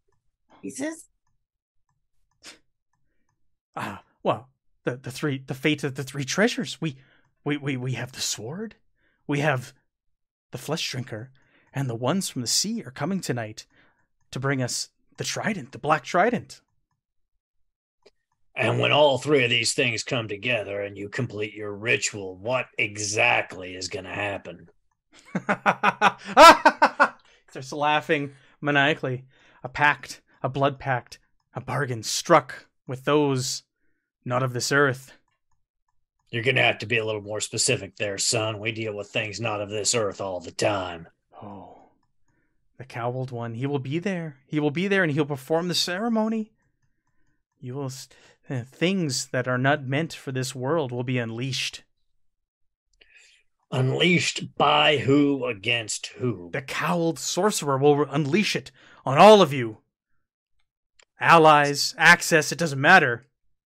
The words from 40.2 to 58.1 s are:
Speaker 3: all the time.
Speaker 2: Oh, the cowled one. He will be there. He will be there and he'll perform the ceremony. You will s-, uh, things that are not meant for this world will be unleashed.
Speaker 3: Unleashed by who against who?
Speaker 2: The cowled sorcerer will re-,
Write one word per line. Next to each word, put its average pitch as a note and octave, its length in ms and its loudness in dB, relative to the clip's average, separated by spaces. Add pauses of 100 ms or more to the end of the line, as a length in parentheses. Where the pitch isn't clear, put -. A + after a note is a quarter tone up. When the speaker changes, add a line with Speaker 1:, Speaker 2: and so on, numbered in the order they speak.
Speaker 3:
all F#2+ 200 -6
the F2 120 -14
time. F#2 560 -4 (340)
Speaker 2:
Oh, G2+ 360 -18 (1000)
the - 80 -18
cowled B2+ 460 -6
one. A#2 240 -8
He A#2+ 120 -6
will C#3+ 120 -2
be C3 200 -4
there. E3+ 380 -6 (100)
He D3+ 140 -4
will D3 100 0
be E3+ 180 -4
there G3 140 2
and D#3 100 0
he'll D3 120 0
perform D#3+ 440 -2
the E3 60 -2
ceremony. A3 800 -2 (1080)
You B2 140 -12
will C#3+ 120 -8
s-, C3 220 -14 (420)
uh, B2+ 140 -6
things E3 640 -2
that B2+ 200 -4
are B2+ 120 -2
not C#3 280 0
meant C#3+ 280 -4
for - 180 -12
this C3 220 -6
world C3+ 360 -2
will B2 140 -6
be B2+ 140 -2
unleashed. A#2+ 640 -6 (1900)
Speaker 3:
Unleashed C3+ 840 0
by D3 420 4
who C#3 480 2
against A#2 640 -4 (100)
who? F#2+ 340 -6
Speaker 2:
The C3+ 100 -8
cowled E3 560 -4
sorcerer F3 600 -2
will C#3+ 200 6
re-, C#3+ 120 2